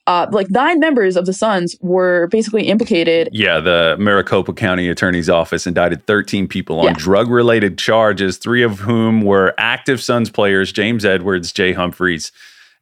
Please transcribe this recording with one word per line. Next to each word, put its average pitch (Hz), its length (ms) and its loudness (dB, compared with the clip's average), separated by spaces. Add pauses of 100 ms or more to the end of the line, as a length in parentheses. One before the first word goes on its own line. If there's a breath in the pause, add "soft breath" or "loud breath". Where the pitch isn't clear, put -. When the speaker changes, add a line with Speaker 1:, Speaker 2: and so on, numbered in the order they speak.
Speaker 1:
uh, 175 260 0
like, 196 180 -2
nine 294 300 2
members 240 360 2
of 180 100 -2
the 185 60 -2
Suns 185 480 -2
were 180 480 0
basically 214 400 -2
implicated. 170 640 0
Speaker 2:
Yeah, 92 280 2
the 82 380 2
Maricopa 98 540 0
County 92 360 -2
Attorney's 87 400 -2
Office 85 380 2
indicted 87 400 -2
thirteen 101 420 -2
people 80 320 -6
on - 60 2
Speaker 1:
Yeah. - 100 2
Speaker 2:
drug-related 110 800 2
charges, 104 600 0
three 120 240 0
of 104 180 -2
whom 113 420 0
were 98 360 2
active 120 420 -2
Suns 117 300 0
players, 98 420 0
James 107 320 -2
Edwards, 92 480 -2
Jay 92 200 0
Humphreys, 87 580 -4 (520 loud breath)